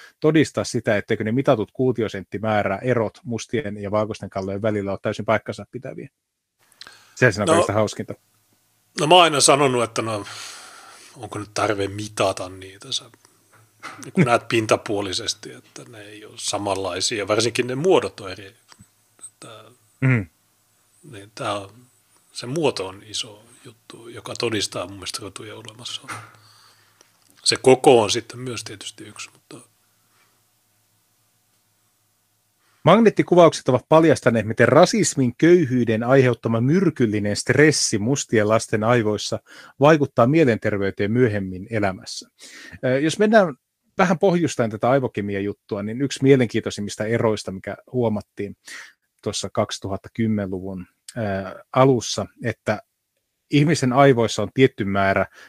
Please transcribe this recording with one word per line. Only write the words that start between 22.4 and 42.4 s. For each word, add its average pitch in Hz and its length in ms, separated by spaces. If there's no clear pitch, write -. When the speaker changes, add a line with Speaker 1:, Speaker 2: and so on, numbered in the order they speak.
Speaker 2:
muoto 127 400
on 95 200
iso 107 380
juttu, - 440
joka 113 300
todistaa 110 480
mun 95 100
mielestä 90 260
rotujen 107 340
olemassaolon. 110 600
Se - 120
koko 131 460
on 104 80
sitten 120 300
myös 123 240
tietysti 107 400
yksi, - 280
mutta - 360
Speaker 1:
Magneettikuvaukset 180 840
ovat 123 200
paljastaneet, 131 580
miten 113 220
rasismin, 143 680
köyhyyden 123 680
aiheuttama 120 580
myrkyllinen 117 760
stressi 143 640
mustien 110 500
lasten 110 360
aivoissa 107 540
vaikuttaa 139 460
mielenterveyteen 104 840
myöhemmin 104 580
elämässä. 104 600